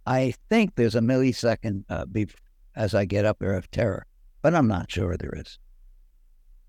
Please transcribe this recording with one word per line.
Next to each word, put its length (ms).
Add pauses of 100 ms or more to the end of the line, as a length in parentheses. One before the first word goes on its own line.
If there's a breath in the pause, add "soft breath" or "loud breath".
I 280 (160)
think 260
there's 200
a 40
millisecond, 880
uh, 160
bef-, 300 (400)
as 180
I 120
get 200
up 140
there 140
of 180
terror, 340 (360)
but 120
I'm 140
not 240
sure 260
there 180
is. 220 (1120)